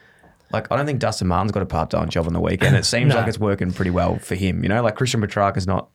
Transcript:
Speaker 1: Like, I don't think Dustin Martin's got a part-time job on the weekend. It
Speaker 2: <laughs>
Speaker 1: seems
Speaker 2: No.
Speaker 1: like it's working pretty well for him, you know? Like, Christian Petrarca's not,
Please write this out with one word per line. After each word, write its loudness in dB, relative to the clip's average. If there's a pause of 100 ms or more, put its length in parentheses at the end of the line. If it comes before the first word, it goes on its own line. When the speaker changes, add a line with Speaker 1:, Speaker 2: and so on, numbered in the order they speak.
(520)
Speaker 1:
Like, -4
I 2
don't 0
think -2
Dustin 0
Martin's 2
got -2
a -2
part-time -2
job -2
on -2
the -2
weekend. 2
It 0
Speaker 2:
<laughs> 0
Speaker 1:
seems 4
Speaker 2:
No. 2
Speaker 1:
like 0
it's -2
working 0
pretty -2
well 2
for -8
him, 0
you 0
know? 0
Like, 0
Christian 0
Petrarca's 0
not, -2